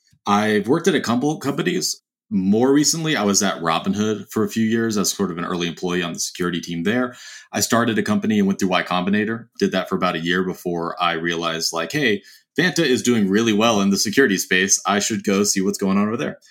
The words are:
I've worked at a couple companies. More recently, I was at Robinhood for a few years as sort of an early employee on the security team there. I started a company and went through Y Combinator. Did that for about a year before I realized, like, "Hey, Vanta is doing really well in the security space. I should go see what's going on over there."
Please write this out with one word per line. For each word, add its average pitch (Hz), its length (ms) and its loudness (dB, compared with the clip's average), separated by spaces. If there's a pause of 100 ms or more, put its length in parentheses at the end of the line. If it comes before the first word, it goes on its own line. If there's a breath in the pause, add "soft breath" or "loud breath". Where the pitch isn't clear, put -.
(260)
I've 104 400 2
worked 165 220 2
at 160 80 2
a 113 40 0
couple 139 380 -2
companies. 139 640 -4 (300)
More 107 420 2
recently, 156 420 2
I 104 80 0
was 101 220 2
at 82 160 -2
Robinhood 98 720 -2
for 110 120 0
a 101 60 0
few 113 180 0
years 113 300 0
as 92 160 0
sort 95 180 -2
of 85 80 -8
an 87 60 -6
early 85 240 -2
employee 90 340 -4
on 82 120 -6
the 73 40 -10
security 87 420 -4
team 85 220 -6
there. 120 320 -2 (380 loud breath)
I 98 80 -4
started 113 360 2
a 107 60 2
company 107 360 0
and 98 100 4
went 95 100 0
through 95 120 0
Y 90 120 2
Combinator. 104 680 -2 (100)
Did 98 100 2
that 92 180 -2
for 98 60 -2
about 87 220 0
a 82 40 -4
year 87 220 0
before 87 580 -6
I 85 120 2
realized, 82 600 -2
like, 82 200 -4
"Hey, 123 300 0 (360 soft breath)
Vanta 165 260 2
is 127 180 2
doing 110 260 2
really 110 240 2
well 107 280 4
in 98 100 4
the 95 80 2
security 104 400 2
space. 95 460 0
I 101 140 2
should 101 240 -2
go 101 220 2
see 98 160 0
what's 98 180 -2
going 98 200 2
on 104 100 2
over 110 80 -2
there." - 220 -6 (120 soft breath)